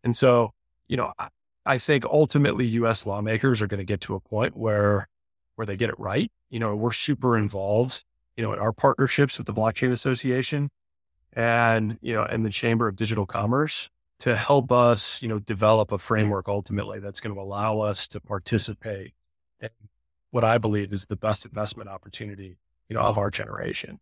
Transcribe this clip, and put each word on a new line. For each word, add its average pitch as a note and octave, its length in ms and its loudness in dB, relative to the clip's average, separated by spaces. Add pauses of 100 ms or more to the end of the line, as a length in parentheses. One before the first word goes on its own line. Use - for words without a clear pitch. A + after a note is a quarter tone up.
And A#2+ 120 0
so, A#2+ 360 4 (360)
you - 80 -2
know, - 240 -2
I, - 80 -8 (380)
I C3+ 140 2
think C#3 260 2
ultimately C#3+ 640 4
U A#2 200 2
S A2+ 180 0
lawmakers G#2+ 560 0
are G#2 60 0
gonna G2 160 -4
get F#2+ 180 -2
to - 140 -6
a F#2 40 -6
point - 360 -4
where, G#2 520 2 (480)
where A2+ 100 -6
they G2 100 -6
get A2 140 0
it - 100 -8
right. C#3 320 -2 (180)
You A#2 100 -8
know, G#2+ 160 -2
we're A2 160 0
super B2+ 460 0
involved, G#2 680 0 (340)
you A2+ 60 -4
know, G#2+ 100 -4
in G2 60 -6
our A2 120 0
partnerships C3+ 680 2
with - 100 -8
the G2+ 60 -6
Blockchain A2+ 380 2
Association C3 760 -2 (640)
and, A#2 680 2
you A#2 120 -4
know, G#2+ 100 0
and A2+ 220 -2
the G#2+ 40 0
Chamber A2+ 380 2
of G2 80 -2
Digital G#2+ 300 -2
Commerce A#2+ 640 -2 (300)
to A#2 180 2
help B2+ 340 4
us, A#2+ 500 4
you A#2+ 60 -6
know, G#2+ 120 -2
develop G#2+ 520 4
a G2+ 60 -2
framework G#2 500 0
ultimately G2+ 520 -4
that's G2 200 -10
gonna G2+ 180 -8
allow G2+ 420 -2
us G#2 300 -2
to - 120 -10
participate G#2 920 -4 (460)
in A2 100 -12 (640)
what A#2 120 2
I A2+ 140 4
believe G#2 340 0
is G2 140 -6
the G#2 100 -6
best G#2+ 300 -4
investment G#2 440 -8
opportunity, G2 680 -14 (320)
you A2 40 -6
know, A#2+ 80 0
of G#2+ 160 2
our G#2 140 0
generation. - 720 -8